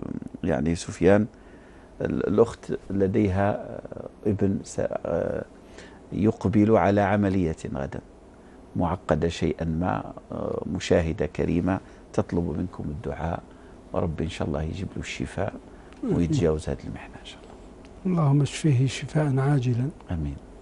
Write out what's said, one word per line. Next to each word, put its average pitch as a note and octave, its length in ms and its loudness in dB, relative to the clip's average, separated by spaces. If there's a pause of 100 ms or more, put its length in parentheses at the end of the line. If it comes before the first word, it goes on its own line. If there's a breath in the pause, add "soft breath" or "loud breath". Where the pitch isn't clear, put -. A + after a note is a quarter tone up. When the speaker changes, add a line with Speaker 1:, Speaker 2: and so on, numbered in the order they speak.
(440)
Speaker 1:
يعني D#2+ 320 0
سفيان، G2+ 500 4 (760 loud breath)
ال-، - 260 -2
الأخت - 460 2 (160)
لديها، G2 600 2
آه، - 580 -10 (160)
ابن G2 380 2
س-، - 160 -8
آه، - 640 -2 (680 loud breath)
يقبل G#2+ 640 4
على G2+ 240 4
عملية F#2+ 540 2 (200)
غدا C#2 240 -6 (760 loud breath)
معقدة D#2+ 520 2
شيئا E2 380 -2
ما، E2 480 -2 (180)
آه، - 320 -6 (120)
مشاهدة E2 500 2
كريمة E2+ 540 0 (340 loud breath)
تطلب E2+ 440 -2
منكم F2+ 260 -6
الدعاء، D2+ 600 -6 (500 loud breath)
ورب F2 280 -2
إن D#2+ 80 -2
شاء - 180 -4
الله C#2+ 160 -2
يجيب E2+ 320 -6
له - 60 -8
الشفاء - 520 -6 (500 loud breath)
Speaker 2:
آمين. A3 120 0
Speaker 1:
ويتجاوز E2+ 540 2
هذه - 180 -6
المحنة - 340 -12
إن - 40 -20
شاء - 160 -18
الله. - 800 -4
Speaker 2:
اللهم C#3+ 200 6
اشفيه C3+ 460 2
شفاء C#3+ 520 0
عاجلا. B2+ 500 2 (220)
Speaker 1:
آمين. D2+ 240 -4 (260)